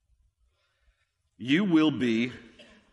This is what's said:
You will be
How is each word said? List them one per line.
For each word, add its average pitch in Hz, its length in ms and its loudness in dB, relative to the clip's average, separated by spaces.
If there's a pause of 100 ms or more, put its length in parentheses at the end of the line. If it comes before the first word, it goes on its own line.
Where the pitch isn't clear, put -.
(1400)
You 143 260 0
will 156 260 2
be 120 420 -2 (600)